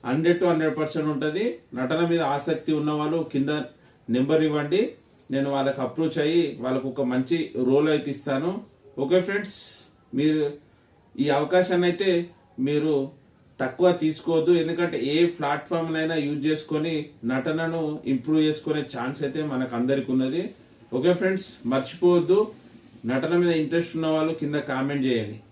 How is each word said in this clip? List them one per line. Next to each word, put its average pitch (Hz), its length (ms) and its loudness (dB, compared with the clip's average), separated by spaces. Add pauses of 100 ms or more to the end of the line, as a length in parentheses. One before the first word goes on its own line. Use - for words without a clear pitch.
హండ్రెడ్ 165 340 2
to 180 80 2
హండ్రెడ్ 156 300 2
పర్సెంట్ 151 340 -2
ఉంటది. 151 320 -2 (320)
నటన 160 240 -2 (100)
మీద 170 100 2 (120)
ఆసక్తి 156 460 -2
ఉన్న 151 200 0
వాళ్ళు 156 200 0 (120)
కింద 139 200 0 (640)
నెంబర్ 156 320 2
ఇవ్వండి, 151 340 2 (520)
నేను 139 220 0
వాళ్ళకి 135 300 0
అప్రోచ్ 160 400 -2
అయ్యి 165 180 4 (220)
వాళ్ళకు 131 260 -2
ఒక 135 220 -2
మంచి 131 240 0 (320)
రోల్ 147 240 6
అయితే 143 220 -2
ఇస్తాను. 147 360 -2 (540)
ఓకే 180 240 4
ఫ్రెండ్స్, 202 280 -6 (640)
మీరు 151 240 2 (720)
ఈ 143 120 0 (120)
అవకాశాన్ని 180 500 4
అయితే 185 220 2 (560)
మీరు 151 260 2 (680)
తక్కువ 175 360 2 (100)
తీసుకోవద్దు, 160 560 2
ఎందుకంటే 165 380 -2 (160)
ఏ - 20 2 (220)
ప్లాట్‌ఫామ్‌నైనా 160 760 -2 (100)
యూజ్ 147 220 -4
చేసుకొని 156 460 -2 (380)
నటనను 165 500 -2 (320)
ఇంప్రూవ్ 156 320 0
చేసుకునే 151 360 -2 (120)
ఛాన్స్ 123 320 -6
అయితే 151 140 -4 (120)
మనకు 123 280 -4
అందరికీ 131 360 0
ఉన్నది. 135 280 0 (520)
ఓకే 170 220 4
ఫ్రెండ్స్, 190 320 -2 (220)
మర్చిపోవద్దు, 175 680 2 (680)
నటన 160 320 0
మీద 170 100 2 (120)
ఇంట్రెస్ట్ 165 340 -2
ఉన్న 160 80 0 (100)
వాళ్ళు 160 160 0 (100)
కింద 147 140 -2 (160)
కామెంట్ 135 360 0
చేయండి. 110 280 -2 (140)